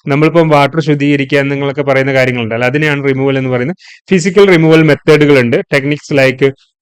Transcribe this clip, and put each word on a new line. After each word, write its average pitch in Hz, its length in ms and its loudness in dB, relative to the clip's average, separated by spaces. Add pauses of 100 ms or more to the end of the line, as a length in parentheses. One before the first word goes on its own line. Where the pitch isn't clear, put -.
നമ്മളിപ്പം 156 420 0
വാട്ടർ 143 320 2
ശുദ്ധീകരിക്കുക 143 580 -2
നിങ്ങളൊക്കെ 139 440 -4
പറയുന്ന 135 300 0
കാര്യങ്ങളുണ്ടല്ലോ, 123 540 -2
അതിനെയാണ് 143 400 -2
റിമൂവൽ 135 300 -2
എന്ന് 131 120 -4
പറയുന്നത്. 127 280 -4 (320)
ഫിസിക്കൽ 190 420 2
റിമൂവൽ 160 300 4
മെത്തേഡുകളുണ്ട്, 143 760 2
techniques 143 600 -4
like 135 340 0 (280)